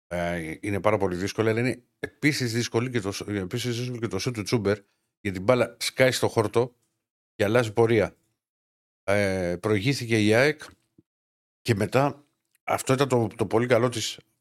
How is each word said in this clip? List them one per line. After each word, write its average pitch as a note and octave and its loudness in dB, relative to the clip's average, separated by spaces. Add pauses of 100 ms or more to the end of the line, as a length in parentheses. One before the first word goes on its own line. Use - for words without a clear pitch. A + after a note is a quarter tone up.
ε, E2+ -6
είναι G2+ -4
πάρα G#2+ 2
πολύ F#2 -2
δύσκολη, G2 -2
αλλά A2 0
είναι B2 -2 (160)
επίσης C3+ -2
δύσκολη A#2+ 0
και A#2+ -4
το G2 -4
σ-, - -10
επίσης A2 -4
δύσκολο B2 -8
και A2+ -4
το F#2 -6
σούτ B2+ -4
του A2 -6
Τσούμπερ, G2+ 0 (440)
γιατί G2 -6
την F#2 -6
μπάλα A#2+ 2
σκάει - 2
στο A#2+ 0
χόρτο A2+ 0 (580)
και G#2 -2
αλλάζει A2 2
πορεία. A2+ 4 (880)
Ε, F#2+ 0
προηγήθηκε A2+ 0
η G#2 6
αεκ C#3 2 (1000)
και A#2 0
μετά, B2+ 0 (380)
αυτό - -2
ήταν C3 2
το, A#2+ 2
το A2 -2
πολύ A2 0
καλό B2 4
της, A2+ -8 (220)